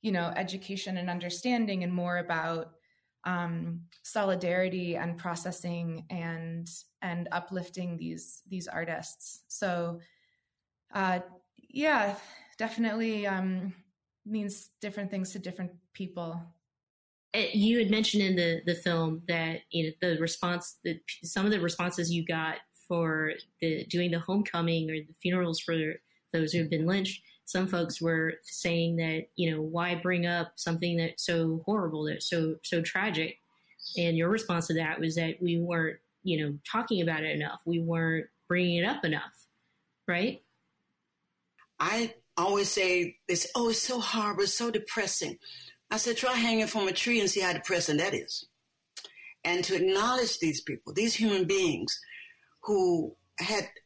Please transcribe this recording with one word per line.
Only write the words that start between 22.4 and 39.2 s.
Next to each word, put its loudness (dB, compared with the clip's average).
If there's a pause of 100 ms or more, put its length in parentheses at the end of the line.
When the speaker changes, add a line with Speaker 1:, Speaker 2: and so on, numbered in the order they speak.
Speaker 2:
for 2 (280)
the, 0
doing 2
the 0
homecoming 0
or -4
the -8
funerals 0
for -2 (380)
those 2
who 2
have 0
been 2
lynched, 0 (240)
some 0
folks -2
were 2 (100)
saying 0
that, -2
you 2
know, 0
"Why 0
bring 2
up 0
something 0
that's -2
so 2
horrible, 0
that's -4
so, 2
so 0
tragic?" 0 (580)
And 2
your 4
response 0
to 0
that 0
was 0
that 0
we 2
weren't, 0 (240)
you 0
know, -2 (120)
talking 0
about 0
it -2
enough. -4
We 0
weren't 0 (220)
bringing 2
it 2
up -2
enough, -4 (600)